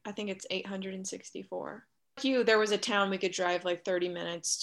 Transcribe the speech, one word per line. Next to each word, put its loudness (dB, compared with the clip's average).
I -8
think -6
it's -8
eight -4
hundred -6
and -8
sixty-four. -10
Like -2
you, 4
there 8
was 4
a 4
town 2
we 0
could 0
drive, 0
like, -2
thirty 2
minutes -4